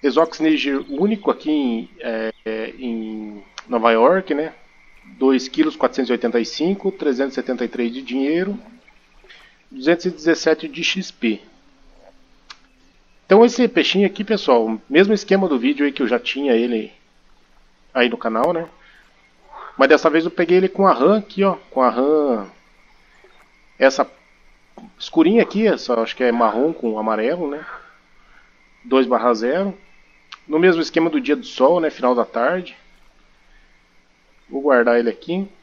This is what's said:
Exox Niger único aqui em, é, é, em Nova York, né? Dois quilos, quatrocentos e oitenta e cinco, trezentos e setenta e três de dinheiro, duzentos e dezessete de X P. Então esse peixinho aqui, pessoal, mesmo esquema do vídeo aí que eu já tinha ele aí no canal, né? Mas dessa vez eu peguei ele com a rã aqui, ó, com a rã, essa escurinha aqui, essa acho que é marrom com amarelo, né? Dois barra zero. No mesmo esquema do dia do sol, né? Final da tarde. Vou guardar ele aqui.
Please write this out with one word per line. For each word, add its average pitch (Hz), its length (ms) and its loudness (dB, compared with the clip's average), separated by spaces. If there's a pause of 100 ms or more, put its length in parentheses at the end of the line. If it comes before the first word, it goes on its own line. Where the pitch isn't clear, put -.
Exox 151 380 0
Niger 139 480 0
único 165 420 -2
aqui 151 200 -4
em, 127 400 -2 (100)
é, 113 320 -6 (140)
é, 110 320 -8
em 110 640 -10 (240)
Nova 117 240 2
York, 156 400 4
né? 151 220 -4 (640)
Dois 131 300 2
quilos, 151 280 -2
quatrocentos 123 320 -2
e 123 40 0
oitenta 117 280 -2
e 113 60 -4
cinco, 190 440 -4
trezentos 139 420 -4
e - 20 -18
setenta 127 280 -6
e 117 60 -6
três 120 240 -4
de 127 80 -10
dinheiro, 147 580 -4 (1120)
duzentos 156 360 -2
e 180 40 -2
dezessete 156 560 -2
de 147 160 -12
X - 300 -4
P. 110 280 -4 (1800)
Então 208 200 6
esse 240 240 2
peixinho 185 360 2
aqui, 196 200 -2
pessoal, 117 640 0
mesmo 196 260 4
esquema 196 320 0
do 147 120 0
vídeo 139 280 0
aí 139 60 -2
que 139 100 -4
eu 120 60 0
já 120 100 0
tinha 135 360 -2
ele 113 380 -2 (1040)
aí 123 140 2
no 120 80 -4
canal, 120 360 -2
né? 170 160 -6 (1120)
Mas 135 100 4
dessa 151 220 6
vez 160 140 0
eu 170 60 -4
peguei 175 260 2
ele 185 120 2
com 190 200 2
a 175 40 4
rã 151 260 4
aqui, 196 260 -4
ó, 190 100 0 (160)
com 131 120 0
a 123 60 4
rã, 131 580 0 (1300)
essa 135 320 2 (880)
escurinha 185 440 2
aqui, 214 260 0
essa 123 320 0
acho 113 160 -4
que 127 80 -2
é 123 80 4
marrom 117 400 0
com 110 260 -4
amarelo, 110 500 -2
né? 147 160 -10 (1200)
Dois 131 220 2
barra 120 280 2
zero. 160 420 -4 (720)
No 151 100 -2
mesmo 170 240 4
esquema 165 260 0
do 156 120 -2
dia 143 160 0
do 127 100 -14
sol, 135 320 2
né? 160 120 -2
Final 127 220 0
da 120 120 0
tarde. 165 520 -4 (1700)
Vou 135 140 -8
guardar 120 360 4
ele 120 100 0
aqui. 180 380 -6 (160)